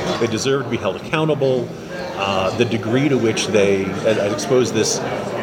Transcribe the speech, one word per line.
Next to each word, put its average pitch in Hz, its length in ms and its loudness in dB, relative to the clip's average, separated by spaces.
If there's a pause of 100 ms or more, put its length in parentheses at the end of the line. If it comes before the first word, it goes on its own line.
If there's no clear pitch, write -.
(200)
they 113 80 2
deserve 131 360 0
to 117 60 -6
be 120 80 0
held 95 180 -2
accountable. 131 720 0 (560)
Uh, 95 340 0
the 120 80 4
degree 113 440 0
to 135 80 4
which 110 300 0
they, 101 380 4
I, 101 420 0
I 104 60 0
expose 120 380 2
this, 104 280 0 (440)